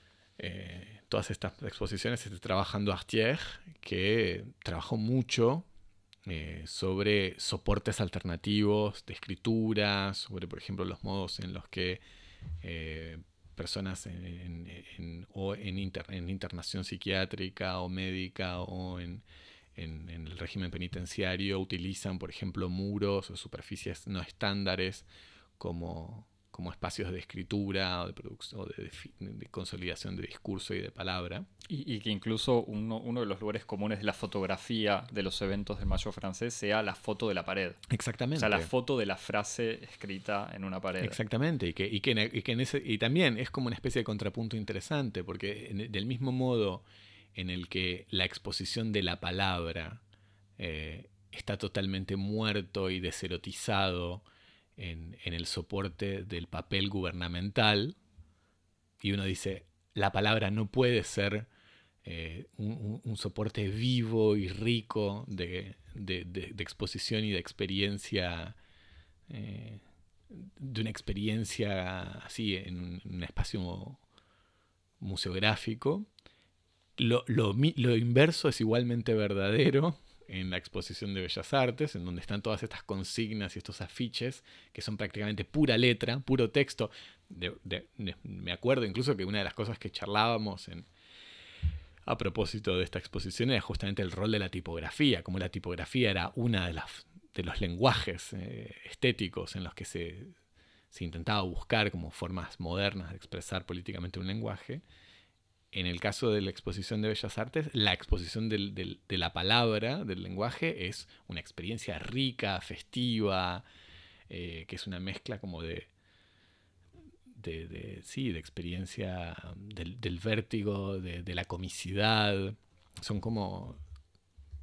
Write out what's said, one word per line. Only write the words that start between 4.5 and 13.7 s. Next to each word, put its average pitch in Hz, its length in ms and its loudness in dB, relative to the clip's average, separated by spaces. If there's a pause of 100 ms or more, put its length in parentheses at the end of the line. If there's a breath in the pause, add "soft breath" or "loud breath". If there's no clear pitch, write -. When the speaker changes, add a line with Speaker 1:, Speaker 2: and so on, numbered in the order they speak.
Speaker 1:
trabajó 82 320 -2
mucho, 123 680 4 (600)
eh, 80 420 -4
sobre 95 720 2
soportes 101 600 2
alternativos 104 1040 2
de 87 80 -10
escritura, 104 1000 2
sobre, 92 360 -6
por - 100 -8
ejemplo, 95 260 -4
los 90 200 -6
modos 95 340 -2
en 90 140 -6
los 92 160 -10
que, 92 320 -2 (640 loud breath)
eh, 80 560 -6 (360)
personas 95 520 -4